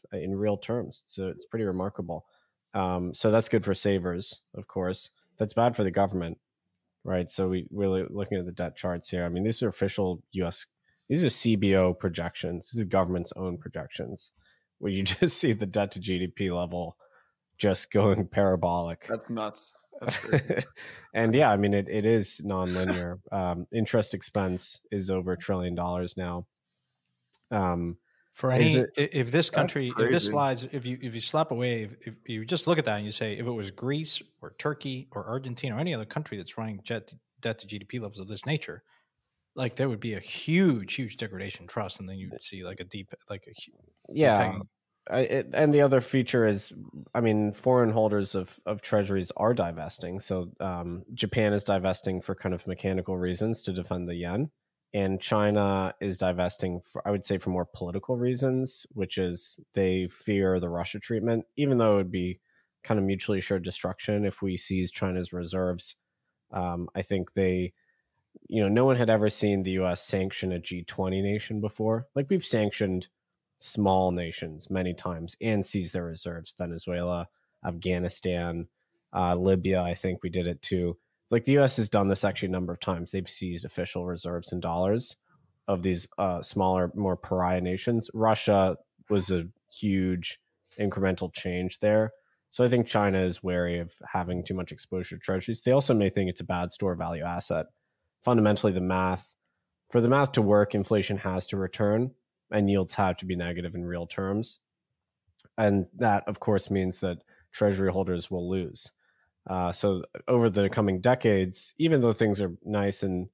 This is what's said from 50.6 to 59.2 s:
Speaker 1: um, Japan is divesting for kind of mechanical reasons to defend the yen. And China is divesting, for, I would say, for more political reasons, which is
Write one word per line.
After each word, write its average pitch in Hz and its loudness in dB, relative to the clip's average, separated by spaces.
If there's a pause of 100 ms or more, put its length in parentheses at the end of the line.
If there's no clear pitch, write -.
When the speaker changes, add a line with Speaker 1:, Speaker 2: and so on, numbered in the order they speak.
Speaker 1:
um, 87 -6
Japan 107 0
is 101 2
divesting 95 0
for 95 -6
kind 92 -4
of 87 -8
mechanical 92 -2
reasons 90 -2
to 98 -4
defend 90 -4
the 87 -6
yen. 90 -4 (440)
And 95 0
China 101 2
is 98 -2
divesting, 90 0
for, - -10
I 101 0
would 98 -2
say, 101 0
for 92 -4
more 90 0
political 95 -4
reasons, 127 -2
which 95 -4
is 90 -4 (140)